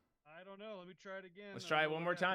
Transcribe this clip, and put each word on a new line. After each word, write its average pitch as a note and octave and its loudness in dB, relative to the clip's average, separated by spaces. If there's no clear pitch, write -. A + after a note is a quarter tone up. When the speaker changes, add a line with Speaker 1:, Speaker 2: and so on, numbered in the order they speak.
Speaker 1:
I F#3 -16
don't G3 -16
know. G#3+ -10
Let F3+ -14
me F#3 -16
try F#3+ -10
it F#3+ -10
again. G3 -16
Speaker 2:
Let's - -10
Speaker 1:
I E3+ -10
Speaker 2:
try D#3 6
Speaker 1:
don't - 8
Speaker 2:
it - 4
Speaker 1:
know D#3 2
Speaker 2:
one E3 -2
Speaker 1:
what - -2
Speaker 2:
more F3 2
time. F3+ 4